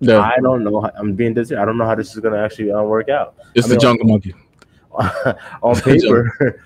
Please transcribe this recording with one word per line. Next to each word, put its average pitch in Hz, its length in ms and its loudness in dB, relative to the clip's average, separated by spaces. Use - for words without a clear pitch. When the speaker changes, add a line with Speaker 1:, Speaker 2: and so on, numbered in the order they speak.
Speaker 1:
Yeah. 117 180 6
Speaker 2:
I 113 220 2
don't 127 220 0
know 104 180 -2
how, 104 160 -6
I'm 104 160 -6
being 113 200 -2
dead 117 140 -2
serious. 123 140 -4
I 101 40 0
don't 110 120 -2
know 117 80 0
how 113 100 0
this 107 180 -8
is 107 60 -12
gonna 107 180 -2
actually, 107 340 -4
uh, 104 120 -2
work 110 260 -2
out. 135 260 -4
Speaker 1:
It's 120 100 4
Speaker 2:
I 113 40 -2
Speaker 1:
the 123 60 4
Speaker 2:
mean, 120 60 2
Speaker 1:
jungle 117 260 2
monkey. 104 260 0
Speaker 2:
<laughs> - 280 -20
on - 760 -4
Speaker 1:
It's 120 100 0
the 135 160 4
jungle 120 260 4
Speaker 2:
paper, 117 420 -4